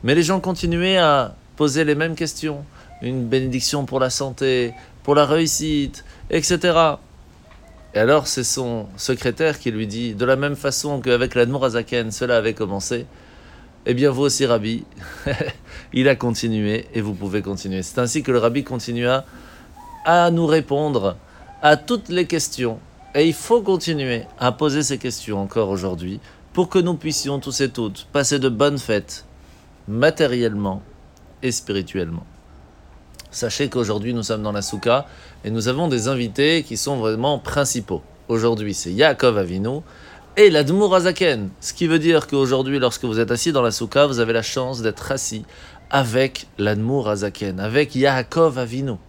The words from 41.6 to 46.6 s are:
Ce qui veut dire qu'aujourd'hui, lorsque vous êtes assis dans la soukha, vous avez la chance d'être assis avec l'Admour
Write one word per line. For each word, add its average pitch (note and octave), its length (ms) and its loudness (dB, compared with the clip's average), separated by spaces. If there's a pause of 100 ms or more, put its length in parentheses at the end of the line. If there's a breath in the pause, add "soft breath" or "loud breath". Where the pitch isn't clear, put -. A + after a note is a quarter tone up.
Ce - 100 -8
qui E3+ 140 -2
veut E3 120 4
dire D#3 280 4
qu'aujourd'hui, C3+ 520 0
lorsque B2 280 0
vous A2 120 0
êtes A2+ 120 0
assis A#2+ 200 0
dans C#3 120 2
la A#2 80 4
soukha, B2 360 2
vous C3 120 -2
avez A2+ 160 2
la A2+ 80 2
chance B2+ 400 -6
d'être A2 300 -4
assis A2+ 340 -6 (420 loud breath)
avec C3 580 0 (120)
l'Admour G#2+ 500 0